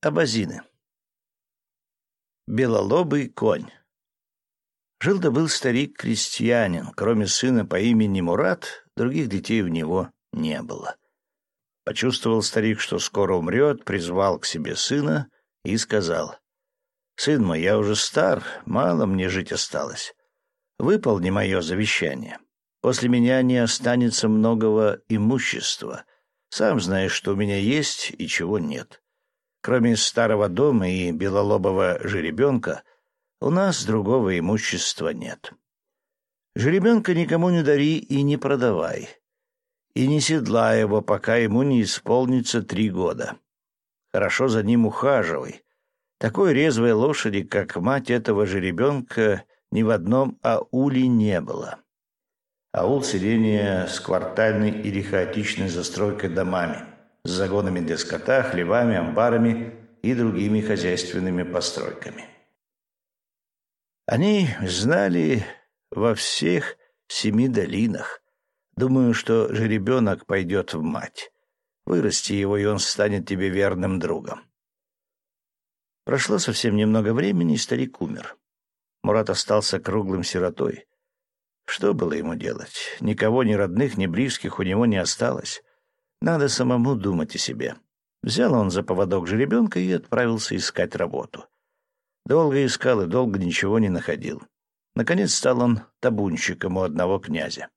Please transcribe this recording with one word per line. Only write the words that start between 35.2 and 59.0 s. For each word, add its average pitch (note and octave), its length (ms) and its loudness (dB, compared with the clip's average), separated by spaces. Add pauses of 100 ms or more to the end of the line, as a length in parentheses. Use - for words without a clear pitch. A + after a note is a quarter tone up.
Жеребёнка F#3+ 580 2
никому E3+ 360 2
не E3+ 120 2
дари D3 360 4
и C#3 240 -2
не C#3+ 140 2
продавай. A#2+ 720 0 (840)
И B2+ 140 2
не D3 120 2
седлай A2+ 600 2
его, G#2 220 2
пока G#2+ 340 0
ему A#2 260 2
не C3+ 200 4
исполнится A#2+ 840 0
три G2+ 260 -2
года. E2+ 460 -4 (760)
Хорошо G2+ 360 0
за A2 160 2
ним A#2 220 4
ухаживай. F#2+ 760 0 (560)
Такой E3 340 4
резвой A#2+ 420 4
лошади, A2 500 0
как G2+ 320 -4
мать B2+ 340 0
этого A2+ 340 2
жеребёнка, G2+ 1000 0 (260)
ни A2 140 0
в A2 60 2
одном A2+ 520 2
ауле B2+ 640 2
не G#2+ 340 2
было». - 380 -10 (960)
Аул — B2+ 300 2
селение G#2 840 2
с - 140 -8
квартальной G#2 720 0
или G#2 320 -4
хаотичной F#2+ 640 -2
застройкой F2+ 600 -4
домами, F2 560 -2 (360)
с - 60 -8
загонами F#2+ 520 -2
для D#2+ 180 -4
скота, - 440 0
хлевами, G#2+ 540 0
амбарами A2+ 840 0 (220)